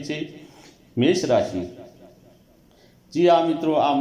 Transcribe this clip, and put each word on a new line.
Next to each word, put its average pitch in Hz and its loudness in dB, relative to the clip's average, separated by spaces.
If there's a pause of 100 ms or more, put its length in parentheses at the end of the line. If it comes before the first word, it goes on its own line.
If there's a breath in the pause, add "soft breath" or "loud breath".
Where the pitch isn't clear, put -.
છે 151 -8 (800 loud breath)
મેષ 156 2
રાશિ. 101 0 (1500 soft breath)
જી 170 2
હા 165 4
મિત્રો, 156 -2
આમ 139 0